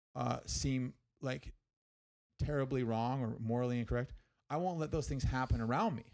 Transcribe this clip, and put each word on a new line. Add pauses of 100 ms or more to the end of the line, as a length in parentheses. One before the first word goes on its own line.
(160)
uh,
seem, (260)
like, (840)
terribly
wrong
or
morally
incorrect, (380)
I
won't
let
those
things
happen
around
me